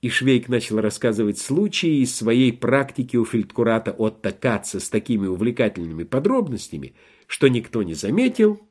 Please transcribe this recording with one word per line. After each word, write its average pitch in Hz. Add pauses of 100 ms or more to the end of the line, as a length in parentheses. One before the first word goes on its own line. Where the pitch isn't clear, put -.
и 123
Швейк 127
начал 110
рассказывать 104
случаи 165
из 127
своей 117
практики 127
у 117
фельдкурата 113
Отто 107
Каца 101
с -
такими 104
увлекательными 92
подробностями, 135 (320)
что -
никто 120
не 85
заметил 214 (120)